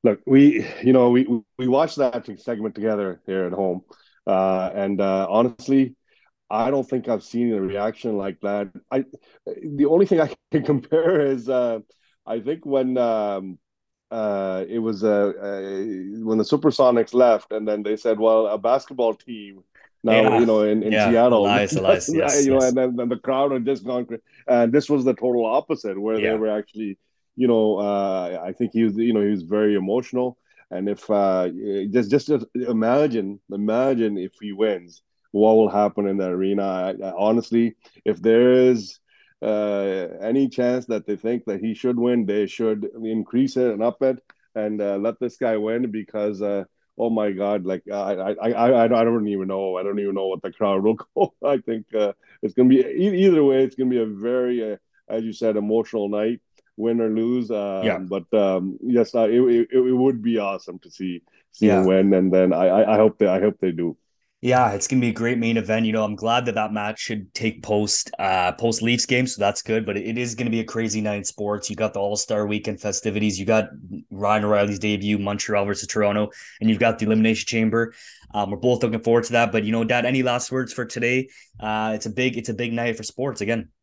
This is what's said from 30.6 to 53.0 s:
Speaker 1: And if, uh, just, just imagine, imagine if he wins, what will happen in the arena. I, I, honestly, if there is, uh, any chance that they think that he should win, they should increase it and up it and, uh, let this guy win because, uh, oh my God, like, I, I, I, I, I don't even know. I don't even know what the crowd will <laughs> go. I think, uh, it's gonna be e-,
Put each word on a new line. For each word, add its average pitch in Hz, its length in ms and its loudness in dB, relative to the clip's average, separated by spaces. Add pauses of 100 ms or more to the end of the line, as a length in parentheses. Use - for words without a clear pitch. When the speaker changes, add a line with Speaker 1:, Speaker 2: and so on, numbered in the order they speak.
Speaker 1:
And 95 180 -6
if, - 200 -8
uh, 95 400 2 (420)
just, 110 180 0
just 139 200 0 (260)
imagine, 117 840 0 (120)
imagine 110 680 0
if 92 140 -8 (100)
he 104 120 -10
wins, 95 500 -4 (280)
what 107 220 6
will 110 160 6
happen 101 380 0
in 98 100 -2
the 92 100 -2
arena. 95 360 -2
I, 95 420 -4
I, 92 100 -8
honestly, 113 600 0 (300)
if 95 160 -2
there 117 320 6
is, 127 460 2 (420)
uh, 101 680 -2 (140)
any 123 280 0
chance 123 380 -2
that 107 200 -4
they 104 80 -2
think 113 300 -4
that 98 160 -6
he 110 120 -4
should 123 240 -2
win, 120 280 0
they 101 200 0
should 110 400 -4 (160)
increase 113 540 -2
it 123 160 0
and 104 100 -4
up 117 200 -2
it 131 200 -2 (320)
and, 107 280 -4
uh, 101 160 -2
let 110 240 -4
this 123 160 -6
guy 113 180 -2
win 113 360 -2
because, 104 500 -6
uh, 101 240 -2 (320)
oh 113 120 -2
my 107 220 0
God, 101 340 -2
like, 92 240 -6
I, 101 60 -8 (200)
I, 95 180 -4
I, 113 180 -2
I, 117 320 4
I 117 40 4 (180)
don't 113 240 0
even 95 180 -4
know. 95 300 -4
I 92 60 -4
don't 101 160 -4
even 101 140 -4
know 95 140 -4
what 95 140 -6
the 92 100 -10
crowd 98 320 0
will 113 120 2
<laughs> - 200 -18
go. - 260 2
I 139 180 0
think, 113 260 -6 (120)
uh, 104 140 0 (300)
it's 104 120 -4
gonna 127 140 6
be 131 140 8
e-, 185 460 2